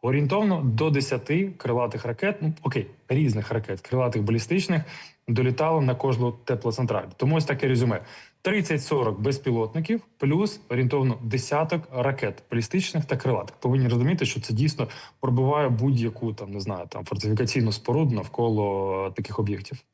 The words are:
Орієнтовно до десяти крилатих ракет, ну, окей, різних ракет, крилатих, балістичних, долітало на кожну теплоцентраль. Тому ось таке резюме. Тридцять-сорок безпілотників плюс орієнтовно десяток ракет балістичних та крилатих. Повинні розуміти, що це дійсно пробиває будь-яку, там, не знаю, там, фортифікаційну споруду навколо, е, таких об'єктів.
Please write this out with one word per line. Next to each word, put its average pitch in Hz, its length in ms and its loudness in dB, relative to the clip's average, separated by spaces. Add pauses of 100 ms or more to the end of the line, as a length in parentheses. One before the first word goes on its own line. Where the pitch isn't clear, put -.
Орієнтовно 160 600 2
до 127 260 2
десяти 147 680 0
крилатих 120 460 -2
ракет, 190 360 -2
ну, 156 120 0 (100)
окей, 127 240 -2 (220)
різних 127 440 2
ракет, 101 280 -4
крилатих, 123 420 0
балістичних, 156 600 0 (460)
долітало 131 520 2
на 127 140 2
кожну 123 380 0
теплоцентраль. 113 760 -2 (100)
Тому 147 200 2
ось 156 80 2
таке 143 240 -2
резюме. 120 320 2 (420)
Тридцять-сорок 143 800 0
безпілотників 135 800 0 (180)
плюс 160 500 2
орієнтовно 127 540 2
десяток 151 600 0 (100)
ракет 127 580 -2
балістичних 156 540 -2
та 135 120 -2
крилатих. 113 400 -2
Повинні 127 320 2
розуміти, 127 360 2
що 120 160 -4
це 113 140 -4
дійсно 123 340 0 (320)
пробиває 131 480 2
будь-яку, 117 640 0
там, 101 180 -10
не 101 100 -8
знаю, 92 280 -6
там, - 160 -10
фортифікаційну 107 680 0
споруду 131 420 2
навколо, 98 960 0
е, 92 40 -14
таких 104 240 -8
об'єктів. 101 400 -4 (160)